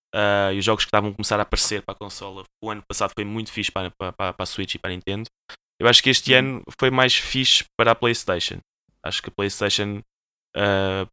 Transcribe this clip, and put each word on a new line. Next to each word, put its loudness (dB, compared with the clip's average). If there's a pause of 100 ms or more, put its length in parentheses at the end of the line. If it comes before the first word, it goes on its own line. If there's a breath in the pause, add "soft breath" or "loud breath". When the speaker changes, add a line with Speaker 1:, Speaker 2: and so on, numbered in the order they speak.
(140)
Speaker 1:
ah, 4
e 0
os -2
jogos 2
que -16
estavam 2
a -8
começar -2
a 2
aparecer -2
para -12
a -20
consola, -14 (180)
o -6
ano -8
passado -2
foi -2
muito -6
fixe -4
para, -4
para, -6
para, -4
para -6
a -4
Switch -6
e -12
para -6
a -6
Nintendo. -6 (560 loud breath)
Eu 4
acho 6
que 4
este 2
Speaker 2:
Uhum. 8
Speaker 1:
ano -2 (160)
foi 2
mais 4
fixe 0 (140)
para 6
a 8
PlayStation. -2 (440)
Acho -6
que -10
a -20
PlayStation, -2 (540)
ah, 2